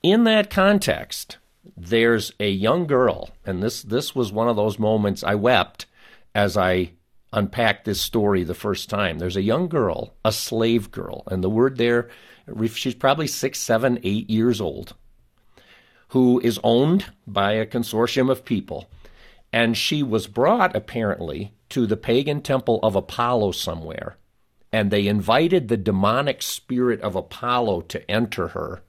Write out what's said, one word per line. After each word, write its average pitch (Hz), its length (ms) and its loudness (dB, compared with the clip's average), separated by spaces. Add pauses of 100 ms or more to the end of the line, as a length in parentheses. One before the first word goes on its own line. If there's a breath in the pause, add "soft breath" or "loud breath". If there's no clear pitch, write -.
In 214 220 6
that 214 260 2
context, - 840 0 (380)
there's 113 640 2
a 104 120 2
young 113 340 0
girl, 127 460 0 (120)
and 92 200 -4
this, - 180 -4
this 117 320 -4
was 113 180 -2
one 110 160 0
of 117 80 0
those 104 220 0
moments 107 460 0
I 101 100 0
wept 107 540 0 (480 soft breath)
as 101 200 2
I 92 360 2 (400)
unpacked 107 540 0
this 101 160 -2
story 104 420 0
the 87 100 -6
first - 360 -6
time. 92 300 -2
There's 92 180 -4
a 95 40 0
young 127 280 0
girl, 107 460 -2 (100)
a 110 60 4
slave 113 600 0
girl, - 360 -12
and 92 160 -2
the 95 60 2
word 123 280 2
there, 120 320 0 (640 loud breath)
she's - 220 -4
probably 143 320 2
six, - 320 -4
seven, 120 440 0
eight 101 260 -2
years 110 300 2
old, 80 360 -8 (1120 soft breath)
who 123 300 4
is 113 240 0
owned 143 420 4 (220)
by 101 260 0
a 110 120 0
consortium 120 680 0
of - 140 -2
people. - 440 -6 (640 soft breath)
And 117 240 2
she 151 240 -2
was 110 260 -2
brought, 175 480 2
apparently, 101 760 -4 (160)
to 123 160 0
the 104 120 -2
pagan 143 440 0
temple 127 400 0
of 101 140 2
Apollo 110 560 0
somewhere. 80 680 -8 (540)
And 104 200 2
they 101 160 2
invited 120 600 2
the 113 100 0
demonic 107 640 0
spirit 123 600 -2
of 95 140 -4
Apollo 113 720 -2
to - 200 -10
enter 104 400 -2
her - 400 -8